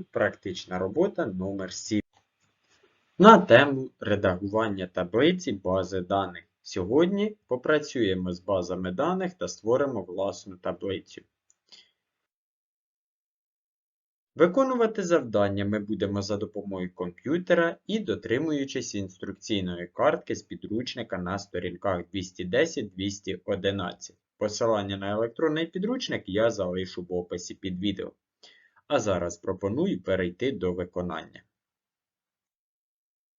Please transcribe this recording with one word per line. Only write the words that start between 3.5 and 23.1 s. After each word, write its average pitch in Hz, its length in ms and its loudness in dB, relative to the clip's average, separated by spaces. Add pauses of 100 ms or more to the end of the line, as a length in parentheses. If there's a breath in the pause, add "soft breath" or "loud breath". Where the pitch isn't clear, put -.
редагування 98 840 0
таблиці 120 680 2
бази 92 480 -2
даних. 90 440 -2 (180)
Сьогодні 180 760 0 (100)
попрацюємо 123 840 0
з 87 80 -8
базами 90 520 -2
даних 175 420 -2
та - 140 -6
створимо 123 540 -2
власну 95 540 -6
таблицю. 92 680 -8 (3000 soft breath)
Виконувати 220 680 4
завдання 104 640 2
ми 104 140 0
будемо 101 440 -2
за 101 140 -4
допомогою 98 580 -8
комп'ютера 170 840 0 (100)
і 220 120 -2
дотримуючись 135 960 -4
інструкційної 95 920 -6
картки 139 480 -2
з - 80 -8
підручника 110 760 -8
на 90 200 -4
сторінках 90 720 -4
двісті 92 320 -8
десять, 113 500 -2
двісті 95 500 -6